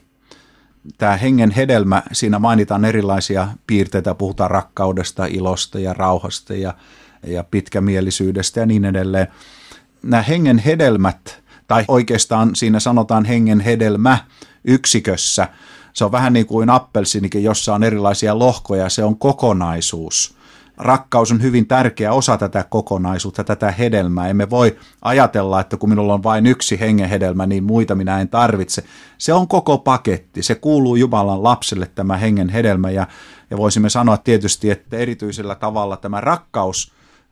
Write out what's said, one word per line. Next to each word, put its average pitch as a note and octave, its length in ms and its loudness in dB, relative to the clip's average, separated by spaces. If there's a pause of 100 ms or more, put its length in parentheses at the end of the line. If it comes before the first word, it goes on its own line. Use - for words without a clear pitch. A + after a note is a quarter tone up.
(1000)
Tää G2+ 180 2
hengen A#2 340 2
hedelmä, G#2 520 2 (100)
siinä G#2 260 0
mainitaan G#2+ 460 2
erilaisia G2 640 -2 (180)
piirteitä, F#2+ 480 -2
puhutaan F#2+ 360 -4
rakkaudesta, F#2+ 760 -4
ilosta F#2 520 -4
ja F#2+ 140 -4
rauhasta F#2 640 -4
ja, F#2+ 200 -6 (520)
ja F2 180 -8
pitkämielisyydestä F#2+ 1160 -2
ja A2+ 60 0
niin G#2+ 180 2
edelleen. F#2+ 420 0 (760)
Nämä A#2 200 2
hengen C#3 360 2
hedelmät A2+ 840 0 (240)
tai A2 220 2
oikeastaan A2+ 680 0
siinä A2 240 2
sanotaan A2+ 440 2
hengen A2 360 2
hedelmä A2+ 580 2 (460)
yksikössä. A2 840 0 (440)
Se - 120 -2
on G2+ 80 0
vähän B2 200 2
niin A2+ 140 4
kuin A2+ 240 0
appelsiinikin, G#2 720 0
jossa G#2+ 300 0
on G#2 80 0
erilaisia G#2+ 560 0
lohkoja, G2+ 500 0
se G#2+ 160 -2
on G#2+ 140 0
kokonaisuus. F2 1160 -2 (400)
Rakkaus A#2+ 560 0
on A2+ 100 2
hyvin B2 240 2
tärkeä A#2 460 0
osa C3 240 2
tätä G2 340 -2
kokonaisuutta, F#2+ 720 -4
tätä G#2 260 -2
hedelmää. F#2 580 -2
Emme G2+ 220 0
voi B2 260 2 (260)
ajatella, G#2+ 580 2
että G2 160 -6
kun G#2 120 -2
minulla G#2 260 2
on G2 80 -2
vain A2 240 2
yksi B2 340 0
hengen G#2+ 280 0
hedelmä, F#2+ 380 -2
niin G2 180 -2
muita G#2+ 300 0
minä F#2+ 260 -2
en F#2+ 80 -4
tarvitse. A2 560 0 (340)
Se - 140 -2
on F3+ 160 2
koko D#3+ 300 2
paketti, G2+ 640 -2
se A#2 120 -2
kuuluu C3+ 420 0
Jumalan G#2 460 0
lapselle G#2+ 520 0
tämä G2 220 -2
hengen G2+ 320 0
hedelmä. F#2+ 420 0
Ja, F#2+ 160 -2 (440)
ja - 60 -6
voisimme G#2+ 340 0
sanoa A#2 260 2
tietysti, G#2 540 0
että - 260 -6
erityisellä G#2+ 580 -6
tavalla G#2 420 -4
tämä G2+ 240 -8
rakkaus A2+ 720 -4 (400)